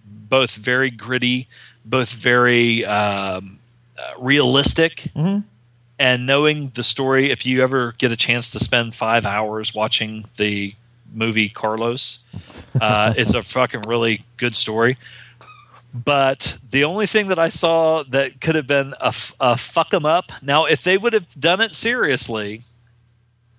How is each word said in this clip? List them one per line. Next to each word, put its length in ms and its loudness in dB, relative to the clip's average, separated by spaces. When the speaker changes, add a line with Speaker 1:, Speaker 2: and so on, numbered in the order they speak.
Speaker 1:
both 500 -2
very 340 0
gritty, 580 -2
both 260 -2
very, 760 2
um, 720 -4
uh, 220 -14
realistic, 960 2
Speaker 2:
Mm-hmm. 320 -2
Speaker 1:
and 280 0
knowing 500 0
the 80 -4
story, 480 2
if 140 -6
you 180 2
ever 360 0
get 120 2
a 60 -4
chance 340 0
to 80 -4
spend 360 -2
five 300 0
hours 480 -4
watching 520 -4
the 380 -2
movie 360 0
Carlos, 680 -2
uh, 360 4
Speaker 2:
<laughs> 20 -6
Speaker 1:
it's 160 2
a 100 -2
fucking 380 -2
really 420 -2
good 180 -2
story. 420 0
But 640 0
the 140 2
only 200 -2
thing 220 2
that 100 0
I 120 2
saw 540 2
that 360 -2
could 160 0
have 100 -2
been 360 0
a, 60 2
f-, 340 -6
a 160 4
fuck 360 -2
'em 120 2
up. 260 0
Now, 240 2
if 180 2
they 140 4
would 140 -2
have 160 0
done 220 0
it 160 -2
seriously, 880 -2